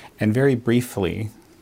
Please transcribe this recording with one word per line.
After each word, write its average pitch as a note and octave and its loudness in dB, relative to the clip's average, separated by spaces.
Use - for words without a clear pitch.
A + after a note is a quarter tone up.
And G#2+ 2
very C3+ 2
briefly, A2 -2